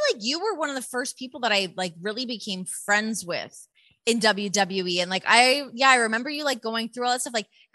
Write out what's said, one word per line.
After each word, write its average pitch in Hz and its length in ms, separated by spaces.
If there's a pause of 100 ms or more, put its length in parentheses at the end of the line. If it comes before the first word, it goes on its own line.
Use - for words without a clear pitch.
(120)
like 240 120
you 277 160
were 415 160
one 302 140
of 269 60
the 262 60
first - 380
people 254 220
that 233 100
I, 196 260
like, 185 240
really 214 240
became 196 400
friends 214 580
with - 440 (400)
in 226 120
W 202 300
W 190 380
E. 180 140
And, 180 100
like, 190 160
I, 254 460
yeah, 262 160
I 262 60
remember 233 340
you, 294 160
like, 262 160
going 226 260
through 247 200
all 247 40
that 247 80
stuff, 254 140
like, 214 160 (260)